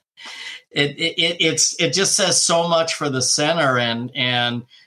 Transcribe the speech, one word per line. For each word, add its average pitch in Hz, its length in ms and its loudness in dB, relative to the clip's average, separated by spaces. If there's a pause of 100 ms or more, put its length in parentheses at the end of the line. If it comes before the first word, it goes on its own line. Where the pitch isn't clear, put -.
(720)
it, 147 480 -2
it, 170 220 0
it's, 160 400 2
it 170 120 2
just 190 240 2
says 175 260 2
so 170 260 2
much 165 260 2
for 151 160 -4
the 131 120 0
center. 147 560 2
And, 120 360 -2
and, 120 500 0 (220)